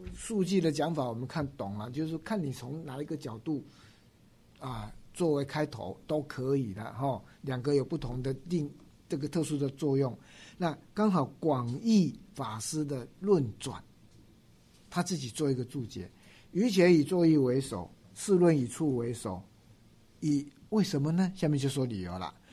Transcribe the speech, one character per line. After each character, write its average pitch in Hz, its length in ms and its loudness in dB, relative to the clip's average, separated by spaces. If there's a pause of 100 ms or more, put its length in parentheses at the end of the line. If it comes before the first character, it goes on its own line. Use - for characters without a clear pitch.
(140)
述 214 280 -2
记 180 200 2
的 165 100 4
讲 151 240 0
法 139 100 0
我 120 80 -4
们 123 140 -6
看 147 180 -4 (120)
懂 101 200 -6
了， 110 140 -8
就 156 160 -4
是 160 120 -4
看 214 220 -4
你 135 120 -4
从 147 320 -10
哪 135 160 -8
一 151 40 -6
个 156 120 -6
角 117 220 -8
度， 147 220 -4 (1000)
啊， 113 300 -10 (240)
作 165 200 2
为 139 100 2
开 147 220 -2
头 107 420 -8
都 151 140 0
可 139 340 -2
以 123 180 -2
的 107 200 -10
吼。 123 280 -4 (200)
两 127 200 -6
个 143 140 0
有 135 80 4
不 165 140 -6
同 127 260 -6
的 135 100 -2
定， 151 380 -4 (380)
这 160 80 -4
个 143 100 -4
特 160 160 0
殊 151 140 -4
的 139 140 0
作 139 260 0
用。 131 200 0 (400)
那 165 200 -2 (160)
刚 208 180 2
好 160 140 2 (120)
广 127 320 0 (120)
义 214 360 4 (160)
法 110 280 -8
师 151 240 -4
的 139 200 -6 (140)
论 185 260 4 (140)
转， - 240 -8 (1080)
他 175 140 -2
自 180 120 -4
己 131 140 -6
做 143 220 0
一 - 20 4
个 123 100 -2
注 120 220 -8
解 92 240 -10 (420)
：“瑜 220 180 2
伽 185 180 6
以 165 160 10
作 175 240 4
意 160 100 8
为 131 240 4
首， 101 300 -8 (240)
四 202 200 2
论 175 220 8
以 123 80 2
处 135 300 -2
为 120 180 -2
首。” 98 300 -6 (800)
以， 147 260 0 (220)
为 214 140 4
什 143 180 0
么 151 100 0
呢？ 180 240 2
下 - 120 0
面 147 120 2
就 135 100 0
说 131 160 0
理 107 160 -4
由 90 160 -8
了。 92 160 -8 (200)